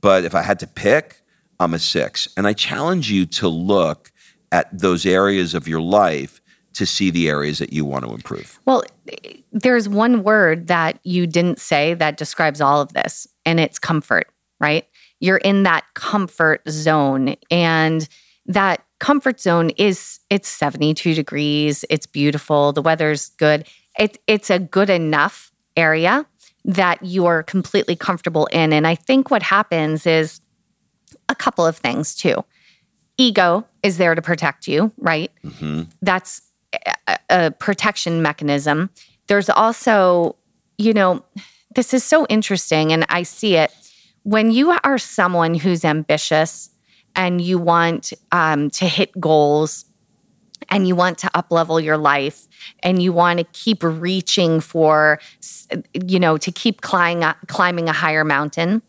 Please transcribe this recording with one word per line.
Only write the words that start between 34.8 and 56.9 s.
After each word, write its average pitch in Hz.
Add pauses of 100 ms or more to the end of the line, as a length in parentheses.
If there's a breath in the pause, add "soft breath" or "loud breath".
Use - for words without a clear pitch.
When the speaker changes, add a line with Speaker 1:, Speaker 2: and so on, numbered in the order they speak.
Speaker 2:
right? 160 (120)
Speaker 1:
Mm-hmm. 151 (200)
Speaker 2:
That's 185 (640)
a, - (120)
a 170
protection 185
mechanism. 147 (340 soft breath)
There's 202
also, 196 (420)
you 220
know, 185 (480 loud breath)
this -
is 254
so 311
interesting, 160
and 165
I 175
see 190
it. 156 (520 soft breath)
When 214
you 302
are 269
someone 175
who's 170
ambitious 156 (460 soft breath)
and 180
you 175
want, 170 (220)
um, 156
to -
hit 180
goals 151 (840)
and 190
you 180
want 175
to 175
up-level 165
your 156
life 143 (380 loud breath)
and 180
you 180
want 175
to 170
keep -
reaching 170
for, 156 (220 loud breath)
s-, - (260)
you 185
know, 160
to 175
keep -
climb-, 170 (120)